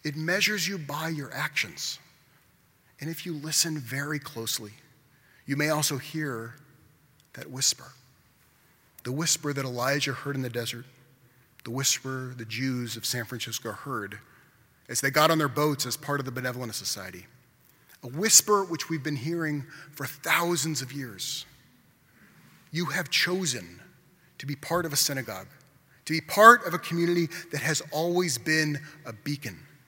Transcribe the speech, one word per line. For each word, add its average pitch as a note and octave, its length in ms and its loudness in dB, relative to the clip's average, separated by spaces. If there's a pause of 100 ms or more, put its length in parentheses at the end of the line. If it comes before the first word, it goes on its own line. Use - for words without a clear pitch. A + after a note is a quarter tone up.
It D3 120 -4
measures F#3 520 0
you G3 100 -4
by D#3+ 320 -6
your D3 240 -6
actions. - 680 -4 (1000)
And D3 100 -8
if - 160 -10
you F3 80 -6
listen D#3 460 0
very C#3 400 -4
closely, A2 540 -8 (720)
you C#3 100 -2
may D3+ 140 0
also D3+ 280 0
hear A#2+ 580 -6 (800)
that - 160 -14
whisper, - 420 -2 (1120)
the B2 80 -6
whisper D3+ 400 0
that C3+ 140 -2
Elijah C3 480 0
heard C#3+ 220 -6
in C3+ 60 -2
the B2+ 80 -4
desert, A#2 360 -6 (800)
the A#2+ 60 -8
whisper C3 680 -2
the A#2 80 -10
Jews A#2+ 500 -2
of A2 100 -10
San A#2+ 200 -2
Francisco A2+ 460 -8
heard G#2 480 -8 (680)
as A#2 140 -2
they C#3 100 2
got D3+ 200 8
on D#3+ 60 6
their D3 120 4
boats D3 360 2
as B2 120 -4
part C#3+ 220 -2
of C3 60 -2
the C3 60 -6
Benevolent B2 440 -6
Society, F#2 500 -8 (800)
a C3 40 -10
whisper G3+ 560 6
which E3+ 260 -4
we've D#3 140 -2
been D3 120 -2
hearing D3+ 500 -2 (260)
for C3+ 140 -10
thousands D#3+ 760 0
of B2 100 -10
years. B2 540 -8 (1300)
You E3 140 -2
have C#3+ 240 -4
chosen B2+ 720 -2 (560)
to - 80 -12
be C#3 100 -4
part E3+ 300 -2
of D3 80 -6
a C#3+ 40 0
synagogue, A2+ 500 -2 (580)
to D#3 80 -4
be D#3+ 80 0
part A#3 440 12
of E3+ 80 -2
a F3 60 -2
community E3+ 480 2 (240)
that C#3+ 100 -4
has D3 200 0 (100)
always F3 460 2
been D#3 420 2 (260)
a A#2+ 80 -10
beacon A#2+ 520 -8 (220)